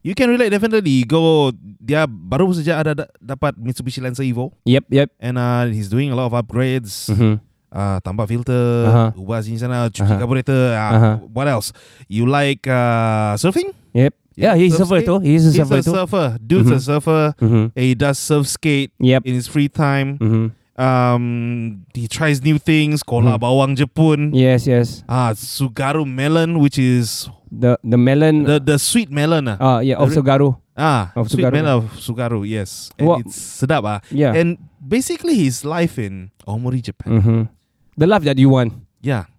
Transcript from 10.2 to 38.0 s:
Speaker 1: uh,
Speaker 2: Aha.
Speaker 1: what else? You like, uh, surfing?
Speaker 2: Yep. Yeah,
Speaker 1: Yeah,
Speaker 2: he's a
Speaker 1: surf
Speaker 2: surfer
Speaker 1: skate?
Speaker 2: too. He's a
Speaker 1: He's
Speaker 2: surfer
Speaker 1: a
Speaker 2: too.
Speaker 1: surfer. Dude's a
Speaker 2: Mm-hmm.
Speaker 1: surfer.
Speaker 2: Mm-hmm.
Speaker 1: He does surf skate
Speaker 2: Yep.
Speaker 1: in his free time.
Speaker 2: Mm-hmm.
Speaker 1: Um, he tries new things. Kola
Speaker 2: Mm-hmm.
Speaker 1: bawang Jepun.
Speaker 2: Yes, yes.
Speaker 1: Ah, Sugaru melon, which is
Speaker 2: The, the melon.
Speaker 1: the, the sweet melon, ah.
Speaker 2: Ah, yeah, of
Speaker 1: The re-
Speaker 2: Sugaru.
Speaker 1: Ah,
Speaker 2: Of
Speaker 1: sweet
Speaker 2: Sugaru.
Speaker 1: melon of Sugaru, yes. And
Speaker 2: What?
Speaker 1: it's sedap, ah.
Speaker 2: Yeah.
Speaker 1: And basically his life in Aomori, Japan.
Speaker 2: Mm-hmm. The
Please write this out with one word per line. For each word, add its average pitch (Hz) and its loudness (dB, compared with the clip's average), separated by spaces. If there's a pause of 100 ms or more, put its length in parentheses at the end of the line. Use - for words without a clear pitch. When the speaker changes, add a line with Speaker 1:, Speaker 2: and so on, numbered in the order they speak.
Speaker 1:
uh, 107 -2
Speaker 2:
Aha. 113 4 (140)
Speaker 1:
what 127 -4
else? 117 -4 (320)
You 107 -4
like, 139 0
uh, 113 0
surfing? 330 -2 (180)
Speaker 2:
Yep. 131 2 (220)
Yeah, - 2
Speaker 1:
Yeah, 196 4
Speaker 2:
he's 175 6
a 175 4
Speaker 1:
surf 180 0
Speaker 2:
surfer 190 4
Speaker 1:
skate? 233 0
Speaker 2:
too. 180 0
He's 160 4
a - -
Speaker 1:
He's 147 6
Speaker 2:
surfer 139 2
Speaker 1:
a 131 2
Speaker 2:
too. 165 0
Speaker 1:
surfer. 185 -2 (100)
Dude's 117 2
a 123 4
Speaker 2:
Mm-hmm. 135 0
Speaker 1:
surfer. 151 0 (140)
Speaker 2:
Mm-hmm. 113 2
Speaker 1:
He 127 0
does 139 -2
surf 147 0
skate 139 -2
Speaker 2:
Yep. 127 4
Speaker 1:
in 127 -4
his 123 -4
free 143 0
time. 139 -2
Speaker 2:
Mm-hmm. 113 0 (280)
Speaker 1:
Um, 123 0 (680)
he 120 -8
tries 147 -2
new 147 2
things. 151 0
Kola 120 2
Speaker 2:
Mm-hmm. 117 -2
Speaker 1:
bawang 135 2
Jepun. 147 2 (140)
Speaker 2:
Yes, 127 4
yes. 120 0
Speaker 1:
Ah, 120 -2
Sugaru 135 -4
melon, 156 0
which 143 2
is 123 -2 (200)
Speaker 2:
The, 120 0
the 117 0
melon. 147 4
Speaker 1:
the, 147 2
the 143 0
sweet 226 0
melon, 147 0
ah. 104 -4
Speaker 2:
Ah, 127 2
yeah, 127 0
of - 2
Speaker 1:
The 156 2
re- - 2
Speaker 2:
Sugaru. 135 4 (240)
Speaker 1:
Ah, 127 -2
Speaker 2:
Of 110 -2
Speaker 1:
sweet - 0
Speaker 2:
Sugaru. 123 0
Speaker 1:
melon 151 2
of 117 0 (100)
Sugaru, 117 -6
yes. 104 -8
And 147 0
Speaker 2:
What? 160 2
Speaker 1:
it's 95 -12
sedap, 139 -2
ah. 104 -4 (120)
Speaker 2:
Yeah. 139 2
Speaker 1:
And 170 0 (200)
basically 262 -2
his 135 0
life 170 -2
in 98 -10
Aomori, 123 -6
Japan. - -12
Speaker 2:
Mm-hmm. 113 4 (540)
The 151 2